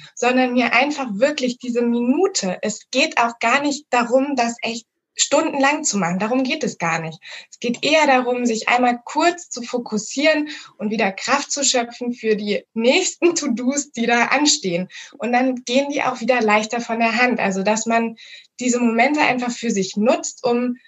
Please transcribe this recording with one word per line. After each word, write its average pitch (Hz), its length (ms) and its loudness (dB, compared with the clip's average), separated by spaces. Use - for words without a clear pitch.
sondern 254 380 2
mir 247 200 2
einfach 277 400 0
wirklich 254 460 0
diese 240 240 -2
Minute, 240 800 0
es - 280 -6
geht 302 280 0
auch 233 220 -2
gar 247 200 0
nicht 285 300 -4
darum, 262 460 2
dass 233 260 -2
echt 233 240 -8
stundenlang 285 640 0
zu 202 140 -2
machen. 180 200 0
Darum 247 260 0
geht 302 200 -4
es - 140 -6
gar 165 220 -2
nicht. 160 180 -10
Es - 80 -20
geht 240 260 -6
eher 302 220 4
darum, 247 400 2
sich 220 220 0
einmal 247 360 2
kurz 339 460 0
zu 240 120 -10
fokussieren 269 840 -2
und 208 140 -4
wieder 214 220 0
Kraft 277 380 -2
zu 285 140 -2
schöpfen 240 480 -2
für 220 240 0
die 208 280 -4
nächsten 311 600 2
To-Dos, 269 580 -2
die 233 140 -2
da 240 200 2
anstehen. 190 600 0
Und 233 140 -2
dann 254 320 2
gehen 277 260 2
die 294 120 -2
auch 247 180 -2
wieder 240 200 2
leichter 220 400 2
von 226 200 -4
der 226 160 2
Hand. 247 240 2
Also, 190 220 0
dass 214 240 0
man 226 300 0
diese 247 200 0
Momente 247 400 2
einfach 247 300 0
für 233 200 -4
sich 196 260 -2
nutzt, 285 480 0
um 247 320 0